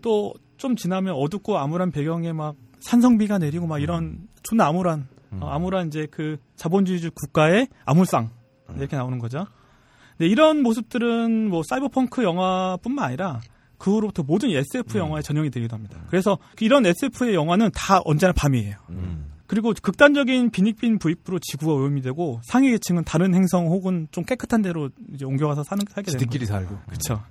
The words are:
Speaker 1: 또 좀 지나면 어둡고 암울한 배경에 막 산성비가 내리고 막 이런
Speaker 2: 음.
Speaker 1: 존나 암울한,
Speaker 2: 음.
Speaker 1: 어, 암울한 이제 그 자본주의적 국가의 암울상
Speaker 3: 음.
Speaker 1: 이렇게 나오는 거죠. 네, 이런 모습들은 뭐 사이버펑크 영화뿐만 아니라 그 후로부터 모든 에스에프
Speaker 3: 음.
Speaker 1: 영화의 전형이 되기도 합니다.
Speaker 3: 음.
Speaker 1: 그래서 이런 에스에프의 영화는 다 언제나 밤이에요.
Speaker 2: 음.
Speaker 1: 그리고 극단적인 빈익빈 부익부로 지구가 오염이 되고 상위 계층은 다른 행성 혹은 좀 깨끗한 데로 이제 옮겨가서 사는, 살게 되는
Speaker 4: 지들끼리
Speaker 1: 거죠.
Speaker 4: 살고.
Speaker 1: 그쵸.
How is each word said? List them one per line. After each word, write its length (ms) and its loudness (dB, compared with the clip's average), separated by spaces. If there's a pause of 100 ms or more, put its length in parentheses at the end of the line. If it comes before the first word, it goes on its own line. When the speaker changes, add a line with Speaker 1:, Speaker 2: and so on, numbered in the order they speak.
Speaker 1:
또 320 -2 (240)
좀 160 -2
지나면 400 -2
어둡고 420 -2
암울한 360 -2
배경에 400 -4
막 240 -6 (240)
산성비가 580 4
내리고 300 -2
막 120 -4
이런 220 -2
Speaker 2:
음. 260 -10 (140)
Speaker 1:
존나 240 2
암울한, 400 0 (280)
Speaker 2:
음. 60 -8
Speaker 1:
어, 100 -6
암울한 360 -2
이제 240 -6
그 260 -6 (200)
자본주의적 580 0
국가의 540 2 (160)
암울상 460 4 (400)
Speaker 3:
음. 60 -14
Speaker 1:
이렇게 200 -6
나오는 240 -4
거죠. 260 -6 (680)
네, 100 0
이런 380 6
모습들은 840 0
뭐 140 0
사이버펑크 600 -2
영화뿐만 800 0
아니라 340 -4 (400)
그 160 0
후로부터 300 -2
모든 260 2
에스에프 480 -2
Speaker 3:
음. 60 0
Speaker 1:
영화의 180 -4
전형이 280 -2
되기도 260 -6
합니다. 240 -14
Speaker 3:
음. 100 -16
Speaker 1:
그래서 280 0 (200)
이런 280 4
에스에프의 500 0
영화는 360 2
다 320 2
언제나 280 4
밤이에요. 420 0 (160)
Speaker 2:
음. 400 -10 (160)
Speaker 1:
그리고 340 0
극단적인 680 4
빈익빈 480 0
부익부로 400 -4
지구가 340 -4
오염이 300 0
되고 400 -6
상위 300 4
계층은 320 0
다른 280 2
행성 360 4
혹은 420 -2
좀 140 -6
깨끗한 380 -2
데로 280 -4 (240)
이제 100 -10
옮겨가서 380 -2
사는, 260 -4
살게 220 -8
되는 80 -4
Speaker 4:
지들끼리 280 -2
Speaker 1:
거죠. 60 -2
Speaker 4:
살고. 260 -6 (100)
Speaker 1:
그쵸. 420 -6